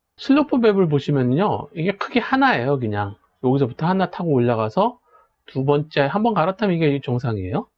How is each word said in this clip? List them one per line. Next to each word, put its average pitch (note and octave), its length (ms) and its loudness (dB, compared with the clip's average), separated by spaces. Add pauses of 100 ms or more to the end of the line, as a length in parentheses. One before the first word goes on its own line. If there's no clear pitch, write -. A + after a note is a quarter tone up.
(180)
슬로프 C#4+ 400 2
맵을 G3 320 4
보시면요, C#3 840 0
이게 E3+ 160 -2
크게 - 280 -4
하나예요. F#3 600 2
그냥 G#2 360 -4 (280)
여기서부터 C3 420 0
하나 F#3 240 0
타고 E3+ 220 -4
올라가서 A#2+ 680 0 (460)
두 C3+ 180 -6
번째 D3 380 0
한번 G#3 320 0
갈아타면 F#3 420 0
이게 D3 260 0
정상이에요. A#2+ 640 -4 (100)